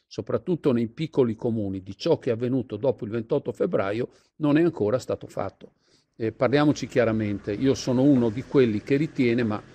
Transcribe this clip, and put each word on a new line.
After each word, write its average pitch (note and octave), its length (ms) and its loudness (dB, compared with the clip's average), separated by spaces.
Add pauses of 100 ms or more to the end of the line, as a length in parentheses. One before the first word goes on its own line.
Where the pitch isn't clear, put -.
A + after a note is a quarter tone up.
soprattutto B2 640 -2
nei A#2 160 0
piccoli B2+ 480 -2
comuni, G#2 480 -4
di G2 120 -14
ciò D#3+ 220 0
che - 140 -4
è - 20 0
avvenuto A#2+ 420 -4
dopo A#2+ 300 -4
il G#2 60 -8
ventotto A#2+ 400 -4
febbraio A#2 580 -2 (280)
non D3 200 2
è E3 60 4
ancora B2+ 340 0
stato - 300 -8
fatto. - 460 -10 (420)
Eh, A2+ 160 -4
parliamoci C3+ 560 2
chiaramente, A2 680 0
io C3 220 2
sono B2+ 260 0
uno C3 300 4
di A#2 100 -6
quelli A#2+ 400 2
che - 140 0
ritiene, B2+ 480 0
ma G#2+ 180 -2 (140)